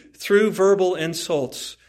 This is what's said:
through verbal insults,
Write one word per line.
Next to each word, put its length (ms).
through 360
verbal 440
insults, 840